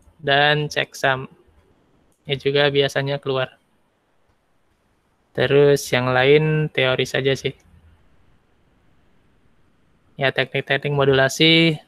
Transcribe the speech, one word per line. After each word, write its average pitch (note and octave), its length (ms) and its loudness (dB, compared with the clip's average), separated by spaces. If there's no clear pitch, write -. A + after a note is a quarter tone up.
dan D3 480 0
checksum. C3+ 560 -4
Ini C#3 80 -4
juga C#3+ 320 0
biasanya C#3 480 -2
keluar. C3 400 -6
Terus C#3 560 2
yang B2+ 240 0
lain D3+ 560 2
teori C3 320 -2
saja C3+ 320 -2
sih. - 240 -8
Ya, C#3 160 -2
teknik-teknik C#3 640 -4
modulasi D3 920 2